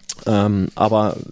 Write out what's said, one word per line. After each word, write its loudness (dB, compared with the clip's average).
Ähm, 2
aber 2